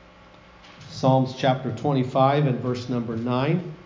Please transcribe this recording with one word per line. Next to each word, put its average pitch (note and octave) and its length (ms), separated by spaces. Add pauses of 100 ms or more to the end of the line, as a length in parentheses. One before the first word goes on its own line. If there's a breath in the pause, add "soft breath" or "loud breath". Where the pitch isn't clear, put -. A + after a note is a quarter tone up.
(880)
Psalms C3 480
chapter C3 340
twenty-five C3+ 760
and A#2 140
verse B2 280
number A#2 260
nine. C3+ 580 (120)